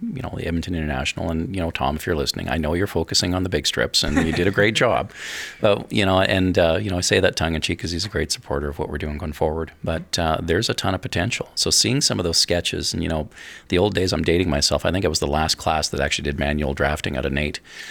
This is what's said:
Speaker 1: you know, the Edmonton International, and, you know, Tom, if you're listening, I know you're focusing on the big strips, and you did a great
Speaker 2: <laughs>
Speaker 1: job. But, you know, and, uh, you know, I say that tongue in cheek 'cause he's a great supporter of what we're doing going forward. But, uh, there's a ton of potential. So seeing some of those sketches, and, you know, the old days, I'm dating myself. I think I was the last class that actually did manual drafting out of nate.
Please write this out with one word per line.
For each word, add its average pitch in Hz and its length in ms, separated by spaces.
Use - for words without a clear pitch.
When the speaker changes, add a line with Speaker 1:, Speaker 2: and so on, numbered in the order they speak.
Speaker 1:
you 208 180
know, 85 160
the - 100
Edmonton 85 280
International, 78 560
and, 82 260
you 90 60
know, 82 80
Tom, 69 260
if 78 80
you're 87 100
listening, - 360
I 73 80
know 78 160
you're 92 120
focusing 87 480
on 92 80
the 92 60
big - 180
strips, - 380
and 73 120
you 80 80
did 87 120
a 101 40
great 104 240
Speaker 2:
<laughs> 131 100
Speaker 1:
job. 104 260
But, - 280
you 107 140
know, 95 160
and, 92 380
uh, 85 220
you 104 100
know, 90 80
I - 20
say 101 200
that 90 160
tongue 82 180
in 76 80
cheek - 180
'cause 80 120
he's 87 120
a 104 60
great 76 200
supporter 71 380
of 71 100
what - 120
we're 76 80
doing 76 180
going 78 160
forward. 80 400
But, 82 360
uh, 80 240
there's 85 260
a - 60
ton 95 200
of 92 60
potential. - 540
So - 160
seeing 127 320
some 107 180
of 92 40
those 85 140
sketches, 87 540
and, 82 100
you 82 60
know, 78 220
the 90 100
old 101 160
days, 92 180
I'm 82 100
dating 87 280
myself. 73 340
I 87 80
think 92 140
I - 20
was 80 120
the 78 60
last 78 300
class 78 320
that - 120
actually 69 240
did 71 140
manual 73 360
drafting 71 420
out 64 80
of 67 80
nate. 73 280